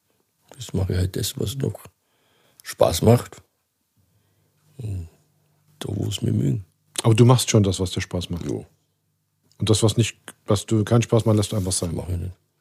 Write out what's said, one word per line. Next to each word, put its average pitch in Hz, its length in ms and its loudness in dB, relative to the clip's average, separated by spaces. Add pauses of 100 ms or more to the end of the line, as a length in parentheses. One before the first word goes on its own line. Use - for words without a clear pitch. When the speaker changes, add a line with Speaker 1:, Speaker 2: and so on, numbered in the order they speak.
(560)
Speaker 1:
das - 180 -14
mache 95 200 -2
ich 92 40 0
halt 92 180 -2
das, - 220 -6
was 117 180 -6
noch - 220 -4 (840)
Spaß - 400 0
macht. - 400 2 (1400)
Und 95 300 -10 (680)
da, - 160 -10
wo - 140 -4
es 101 140 -8
mir 113 100 0
mögen. 117 320 0 (380)
Speaker 2:
Aber 113 120 4
du 117 100 8
machst 123 260 4
schon 107 120 4
das, 95 180 0
was 92 120 -4
dir 92 80 -4
Spaß 90 300 -8
macht? 82 200 -8
Speaker 1:
Ja. 53 100 -6 (1000)
Speaker 2:
Und 101 120 -2
das, 110 120 2
was 110 140 2
nicht, 113 200 0 (300)
was - 200 -2
du 110 180 0
keinen 117 180 2
Spaß 110 240 0
macht, 110 100 4
lässt 104 160 0
du 110 40 -4
einfach 90 160 -4
sein? 87 200 -4
Speaker 1:
Mach - 160 -8
ich 90 80 -4
nicht. 90 160 -8 (280)